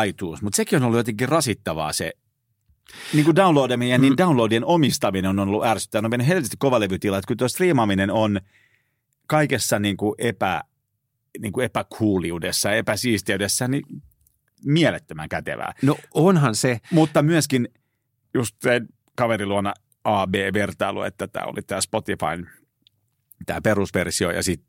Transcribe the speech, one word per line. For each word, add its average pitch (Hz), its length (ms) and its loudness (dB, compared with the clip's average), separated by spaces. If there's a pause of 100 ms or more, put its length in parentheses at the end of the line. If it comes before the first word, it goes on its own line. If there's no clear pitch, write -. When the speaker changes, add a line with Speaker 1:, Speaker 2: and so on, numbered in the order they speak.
Speaker 1:
iTunes, 85 340 -8
mut 104 120 -4
sekin 214 240 0
on 131 60 2
ollut 117 140 2
jotenkin 120 320 -2
rasittavaa 87 640 -2
se, - 180 -6 (1000)
niin 151 120 4
kuin 160 100 4
downloadaminen 131 560 4
ja 127 60 4
niin 135 160 6
Speaker 2:
Mm. - 40 2
Speaker 1:
downloadien 120 480 4
omistaminen 104 640 2
on 98 100 0
ollut 98 260 0
ärsyttävää. 107 420 -2
On - 20 -4
mennyt 123 180 0
helvetisti 165 320 0
kova 127 200 2
levytila, 95 380 0
että 98 100 -4
kyllä 117 100 -4
tuo 127 100 0
striimaaminen 110 640 0
on 104 280 0 (880)
kaikessa 135 520 0
niin 101 180 0
kuin 104 200 -2
epä-, 98 460 -2 (760)
niin 107 140 -8
kuin 123 120 -2
epäkuuliudessa, 92 1080 -2
epäsiisteydessä, 104 960 -2
niin 143 160 -2 (840)
mielettömän 101 640 0
kätevää. 80 520 -8
Speaker 2:
No 139 160 2 (160)
onhan 151 420 4
se. 123 240 0 (120)
Speaker 1:
Mutta 156 320 4
myöskin 143 460 0 (640)
just 120 280 -2
sen 120 260 2 (280)
kaveriluona 101 580 0 (300)
A 101 240 2
B-vertailu, 98 760 -2
että 98 260 -8
tää 95 180 -8
oli - 160 -8
tää 98 200 -6
Spotifyn 90 680 -4 (960)
tää 82 160 -6
perusversio 92 720 0
ja 90 120 -4
sit 87 260 -4